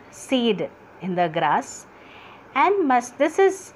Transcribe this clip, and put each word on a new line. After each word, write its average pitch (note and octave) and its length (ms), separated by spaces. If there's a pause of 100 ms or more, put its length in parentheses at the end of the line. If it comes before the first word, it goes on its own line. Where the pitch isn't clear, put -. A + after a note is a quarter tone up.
(120)
seed A#3 580 (320)
in F3+ 140
the F3 140
grass. E3 580 (640)
And E4+ 340
must, B3 300
this D#4 220
is F#4+ 360